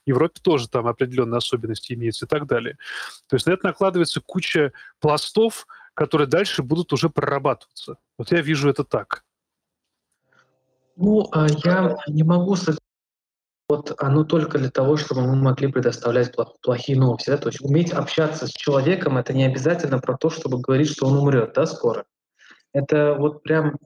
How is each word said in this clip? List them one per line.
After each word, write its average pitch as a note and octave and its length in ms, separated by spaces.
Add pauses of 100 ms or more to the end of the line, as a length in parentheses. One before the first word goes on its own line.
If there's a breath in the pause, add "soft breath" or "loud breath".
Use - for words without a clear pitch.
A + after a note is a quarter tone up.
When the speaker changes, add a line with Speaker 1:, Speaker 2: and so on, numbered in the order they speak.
Speaker 1:
в - 40
Европе C#3+ 320
тоже C3+ 260
там A#2 180
определённые A#2+ 520
особенности A#2 560
имеются A#2 320
и - 20
так D3 180
далее. A#2 300 (520 loud breath)
То C3+ 80
есть - 100
на F3 60
это F#3 140
накладывается F3+ 580
куча D#3+ 480 (280 loud breath)
пластов, D3+ 640 (280 loud breath)
которые D3 340
дальше E3+ 340
будут D#3 300
уже D3+ 180
прорабатываться. - 840 (220)
Вот A#2 140
я E3+ 100
вижу C#3+ 280
это C3+ 140
так. - 380 (1700 soft breath)
Speaker 2:
Ну, G#3 360
а D#3 140 (180)
я F3+ 320 (120)
не D3+ 140
могу F3 340
сог-, D#3 220 (920)
вот D3 300
оно C#3+ 260
только D3+ 340
для B2+ 120
того, C#3 260
чтобы C#3 260
мы C3 140
могли C3+ 360
предоставлять A#2+ 640
плох-, - 260
плохие C3 360
новости, B2+ 320
да? C3+ 80
То - 100
есть - 140
уметь D#3 300
общаться D#3 540
с - 60
человеком — C#3 640
это B2 140
не C3+ 140
обязательно C#3 540
про B2+ 160
то, D#3+ 140
чтобы B2+ 300
говорить, C3+ 300
что - 160
он C#3 120
умрёт, C3+ 360
да, D3 120
скоро. A2 380 (720 soft breath)
Это D3 440
вот D3+ 240
прям D#3 440